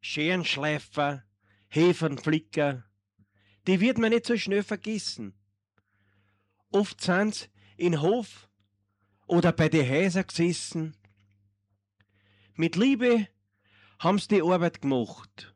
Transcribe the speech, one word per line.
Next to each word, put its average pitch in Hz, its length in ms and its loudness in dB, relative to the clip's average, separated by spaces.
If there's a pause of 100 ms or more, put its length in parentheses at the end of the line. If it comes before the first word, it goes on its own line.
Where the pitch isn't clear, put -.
Scherenschleifer, 151 1200 -4 (460)
Hefernflicker, 156 1160 0 (800)
die 185 140 2
wird 240 180 2
man 226 140 2
nicht 233 160 0
so 233 100 0
schnell 202 240 -2
vergessen. 196 720 -8 (1400)
Oft - 300 0
sind's 202 480 -2 (260)
in 170 260 0
Hof 208 460 -2 (800)
oder 175 240 2
bei 160 180 2
den 156 180 2
Häusern 175 380 0
gesessen. 165 680 -4 (1600)
Mit 165 200 0
Liebe 233 520 2 (720)
haben's 190 280 0
die 202 140 4
Arbeit 170 400 0
gemacht. - 760 -4